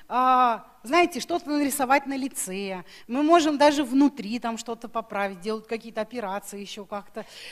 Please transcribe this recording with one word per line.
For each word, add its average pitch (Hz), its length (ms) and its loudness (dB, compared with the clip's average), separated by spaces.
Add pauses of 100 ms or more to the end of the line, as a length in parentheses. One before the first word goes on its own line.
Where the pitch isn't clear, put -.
а, 254 600 2 (160)
знаете, 330 360 2
что-то 339 300 -6
нарисовать 285 560 2
на 277 120 -6
лице, 190 640 -8 (240)
мы 262 160 0
можем 311 340 4
даже 294 260 6
внутри 240 560 2
там 226 180 -6
что-то 226 300 -10
поправить, 202 540 -6
делать 214 260 -6
какие-то 226 340 -8
операции 202 580 -8
еще 202 260 -14
как-то. 208 400 -12 (260)